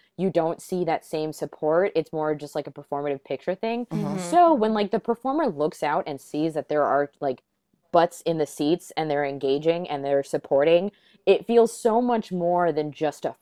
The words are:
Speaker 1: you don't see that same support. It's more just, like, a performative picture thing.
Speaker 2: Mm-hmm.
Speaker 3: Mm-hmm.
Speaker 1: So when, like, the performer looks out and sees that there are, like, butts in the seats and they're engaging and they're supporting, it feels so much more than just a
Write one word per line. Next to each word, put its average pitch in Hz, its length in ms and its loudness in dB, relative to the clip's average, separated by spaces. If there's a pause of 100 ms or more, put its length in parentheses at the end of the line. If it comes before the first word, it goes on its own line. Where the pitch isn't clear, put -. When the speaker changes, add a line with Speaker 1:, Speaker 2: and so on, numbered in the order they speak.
(180)
Speaker 1:
you 185 120 0
don't 165 320 0
see 180 240 -4
that 160 200 -2
same 156 280 -6
support. 160 640 0
It's 160 180 -2
more 156 220 -2
just, 143 200 -12
like, 147 120 -4
a 143 40 -14
performative 143 520 -6
picture 180 320 -4
thing. 233 320 -4
Speaker 2:
Mm-hmm. 160 180 -4
Speaker 3:
Mm-hmm. 185 240 -4
Speaker 1:
So 330 240 6
when, 220 200 2
like, 208 180 0
the 220 80 0
performer 269 480 -2
looks 156 360 -2
out 156 240 0
and 143 140 -8
sees 151 320 -4
that 147 160 -6
there 151 140 2
are, 139 360 2
like, 135 240 -4 (480)
butts 170 300 4
in 165 160 -2
the 151 80 0
seats 156 500 -2
and 156 140 -4
they're 147 160 0
engaging 143 640 -2
and 139 160 -6
they're 139 180 2
supporting, 165 680 2 (340)
it - 220 2
feels 226 280 4
so 220 260 2
much 240 300 -2
more 175 400 0
than 151 200 -4
just 147 340 -6
a 131 160 -4